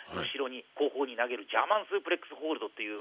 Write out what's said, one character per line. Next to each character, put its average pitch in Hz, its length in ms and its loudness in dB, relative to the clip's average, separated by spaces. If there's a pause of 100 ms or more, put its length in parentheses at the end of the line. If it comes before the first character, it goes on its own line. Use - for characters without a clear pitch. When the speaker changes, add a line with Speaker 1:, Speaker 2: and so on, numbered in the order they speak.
(100)
Speaker 1:
い。 90 160 -4
Speaker 2:
後 - 0 - (120)
ろ 131 100 0
に 127 160 -10 (100)
後 143 160 4
方 135 160 0
に 123 80 -6
投 120 140 2
げ 123 80 -2
る 104 100 -8
ジ - 80 -4
ャ 113 80 6
ー 143 40 2
マ 208 120 6
ン 202 80 -2
ス 190 80 -2
ー 196 80 0
プ - 80 -4
レ 175 60 4
ッ - 20 0
ク - 80 -18
ス 151 80 -14
ホ 151 160 -2
ー 151 40 0
ル 110 60 -2
ド 107 60 -2
っ - 40 -8
て - 120 -8
い 107 80 -4
う 104 100 -6